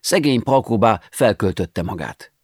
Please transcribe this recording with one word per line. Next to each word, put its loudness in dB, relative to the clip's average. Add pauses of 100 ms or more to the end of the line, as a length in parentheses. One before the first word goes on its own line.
szegény 0
Palkóbá 2 (100)
felköltötte -2
magát. -10 (120)